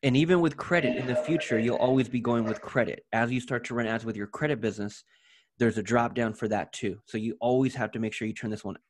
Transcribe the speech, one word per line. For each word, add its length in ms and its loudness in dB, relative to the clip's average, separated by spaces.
And 140 4
even 240 6
with 160 2
credit 400 2
in 100 -2
the 80 0
future, 440 0
you'll 180 2
always 320 4
be 120 -2
going 240 2
with 180 -4
credit. 500 -2
As 180 2
you 80 0
start 260 -4
to 100 -8
run 120 0
ads 200 -2
with 100 -4
your 120 -6
credit 300 -2
business, 460 -6
there's 180 2
a 60 -2
drop 320 2
down 180 0
for 160 -4
that 240 -2
too. 320 -6
So 140 -6
you 200 -4
always 360 2
have 160 -2
to 80 -8
make 160 -2
sure 120 -6
you 60 -4
turn 180 -8
this 140 -8
one 140 -8